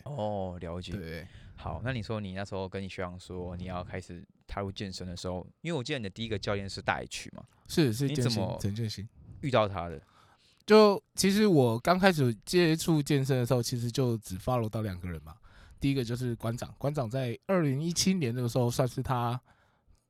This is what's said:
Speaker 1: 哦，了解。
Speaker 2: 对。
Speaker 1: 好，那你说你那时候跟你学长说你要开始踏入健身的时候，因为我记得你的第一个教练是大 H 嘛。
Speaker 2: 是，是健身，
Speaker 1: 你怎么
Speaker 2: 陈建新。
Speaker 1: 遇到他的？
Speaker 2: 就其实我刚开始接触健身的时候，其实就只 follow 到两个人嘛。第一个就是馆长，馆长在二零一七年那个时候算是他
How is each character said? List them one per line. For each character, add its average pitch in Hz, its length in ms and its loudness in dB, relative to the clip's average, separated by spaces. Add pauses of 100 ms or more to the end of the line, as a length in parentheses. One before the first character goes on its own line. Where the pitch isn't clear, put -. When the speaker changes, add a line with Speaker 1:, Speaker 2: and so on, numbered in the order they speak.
Speaker 1:
哦， 101 540 -4
了 87 220 -8
解。 87 120 -10
Speaker 2:
对。 80 340 -10 (280)
Speaker 1:
好， - 280 -10
那 127 80 -4
你 123 100 -6
说 107 200 -6
你 98 100 -8
那 95 140 -6
时 98 100 -8
候 95 140 -4
跟 98 120 -8
你 98 60 -8
学 92 140 -8
长 90 180 -8
说 90 380 -8
你 90 80 -8
要 90 180 -6
开 92 160 -10
始 87 260 -12 (220)
踏 - 140 -6
入 98 100 -4
健 95 200 -8
身 90 140 -10
的 87 100 -8
时 92 120 -10
候， 90 180 -6 (140)
因 165 120 -8
为 160 60 -2
我 123 60 -4
记 135 80 -8
得 143 80 -2
你 113 40 -6
的 98 60 -6
第 113 140 -8
一 113 60 -6
个 104 100 -2
教 104 160 -2
练 98 120 -4
是 95 140 -10
大 82 200 2
H - 340 -12
嘛。 - 80 -14 (240)
Speaker 2:
是， 147 240 4
是 131 160 0
健 143 80 -2
身， 127 100 2
Speaker 1:
你 123 40 2
怎 107 120 0
么 90 200 -2
Speaker 2:
陈 101 120 0
建 110 160 -4
新。 104 180 -10 (340)
Speaker 1:
遇 139 100 -4
到 110 160 6
他 87 220 -6
的？ 73 120 -10 (640)
Speaker 2:
就 214 380 8 (120)
其 190 140 2
实 214 160 6
我 131 320 6
刚 175 220 2
开 190 140 8
始 131 200 4 (120)
接 175 300 4
触 160 280 2
健 139 220 4
身 131 120 2
的 123 80 2
时 127 80 2
候， 123 80 4
其 127 160 -2
实 120 140 -2
就 120 280 2
只 92 180 -8
follow 117 320 0
到 110 120 -4
两 95 160 -4
个 90 120 -8
人 80 120 -8
嘛。 76 140 -18 (460)
第 139 80 2
一 139 40 2
个 135 100 0
就 117 100 -4
是 120 220 -4
馆 113 200 -4
长， - 220 -10
馆 143 160 -2
长 131 160 -4
在 123 280 -4 (100)
二 185 140 4
零 139 200 2
一 170 100 -2
七 190 220 2
年 135 220 0
那 127 60 -2
个 120 80 0
时 123 80 -2
候 120 120 4
算 131 160 0
是 127 160 -4
他 120 380 -2 (720)